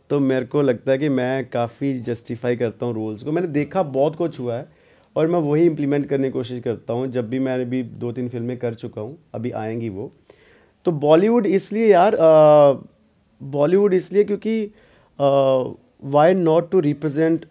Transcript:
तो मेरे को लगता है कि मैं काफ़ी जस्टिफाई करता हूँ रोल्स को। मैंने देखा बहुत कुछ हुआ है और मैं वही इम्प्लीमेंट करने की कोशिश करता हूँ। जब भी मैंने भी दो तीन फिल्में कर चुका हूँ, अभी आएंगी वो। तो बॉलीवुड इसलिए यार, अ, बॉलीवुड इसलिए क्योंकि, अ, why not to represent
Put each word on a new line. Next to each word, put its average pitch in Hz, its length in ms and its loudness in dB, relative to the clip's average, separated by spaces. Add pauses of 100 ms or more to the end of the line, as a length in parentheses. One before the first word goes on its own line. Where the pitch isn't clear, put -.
तो 143 100 0
मेरे 131 260 0
को 147 160 -2
लगता 135 300 0
है 135 60 2
कि 151 120 -2
मैं 127 400 -4
काफ़ी 127 500 -4
जस्टिफाई 120 560 -6
करता 117 300 -4
हूँ 120 100 -4
रोल्स 110 280 -8
को। 143 80 -8
मैंने 175 160 -2
देखा 147 360 -2
बहुत 143 320 -2
कुछ 165 240 -6
हुआ 120 160 -6
है 131 100 -10 (500)
और 160 120 2
मैं 175 120 0
वही 151 260 2
इम्प्लीमेंट 147 440 0
करने 135 140 0
की 135 80 -2
कोशिश 123 320 -6
करता 117 300 -6
हूँ। 127 180 -4
जब 120 180 -4
भी 131 100 -4
मैंने 127 260 -2
भी 127 180 -4
दो 117 280 -8
तीन 123 180 -8
फिल्में 123 280 -8
कर 120 160 -6
चुका 113 280 -12
हूँ, 127 160 -12 (180)
अभी 117 160 -6
आएंगी 113 380 -6
वो। 101 220 -10 (760)
तो 185 60 0
बॉलीवुड 170 540 4
इसलिए 202 420 0
यार, 196 260 6
अ, - 40 0 (1300)
बॉलीवुड 160 500 2
इसलिए 185 300 0
क्योंकि, 208 480 -4 (480)
अ, 135 440 2 (460)
why 151 240 4
not 170 280 2
to 170 200 0
represent 147 560 0 (140)